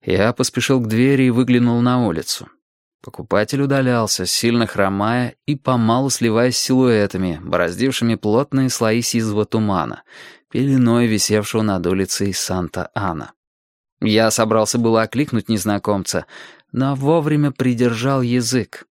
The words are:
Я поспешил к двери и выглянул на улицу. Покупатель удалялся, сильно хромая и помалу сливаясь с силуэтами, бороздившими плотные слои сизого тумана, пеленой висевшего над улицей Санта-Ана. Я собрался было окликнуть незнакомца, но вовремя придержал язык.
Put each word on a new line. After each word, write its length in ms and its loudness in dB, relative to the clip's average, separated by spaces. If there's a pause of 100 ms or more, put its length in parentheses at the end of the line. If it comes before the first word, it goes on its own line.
Я 280 2
поспешил 480 0
к 80 -2
двери 360 2
и 60 4
выглянул 500 2
на 240 2
улицу. 440 -6 (540)
Покупатель 580 -2
удалялся, 640 0
сильно 420 0
хромая 640 -2 (100)
и 120 -2
помалу 520 2
сливаясь 480 0
с 40 -2
силуэтами, 800 0
бороздившими 720 0
плотные 560 0
слои 320 0
сизого 420 -2
тумана, 600 -2 (440)
пеленой 600 2
висевшего 540 0
над 220 -2
улицей 480 -2
Санта-Ана. 1000 -6 (680)
Я 300 2
собрался 480 0
было 240 2
окликнуть 460 -4
незнакомца, 760 -2 (440)
но 240 -2
вовремя 560 0
придержал 720 0
язык. 680 -2